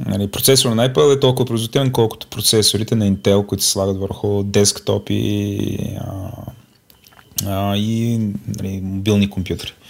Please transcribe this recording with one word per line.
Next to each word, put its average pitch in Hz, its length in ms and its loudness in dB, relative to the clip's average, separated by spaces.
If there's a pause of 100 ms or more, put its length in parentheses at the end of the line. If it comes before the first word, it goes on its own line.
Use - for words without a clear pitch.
нали, 101 280 -2
процесор 131 420 2
на 117 200 2
Apple 143 260 4
е 135 40 -2
толкова 127 260 2
производителен, 117 460 0
колкото - 340 0
процесорите 110 680 0
на 110 120 2
Intel, 98 400 2
които 98 180 -4
се - 60 0
слагат 98 280 0
върху 101 440 -2
десктопи, 101 1400 0 (200)
а, 95 320 -10 (1160)
а, 101 300 0
и, 113 420 0 (400)
нали, 95 240 -6
мобилни 98 480 2
компютри. - 420 -6 (180)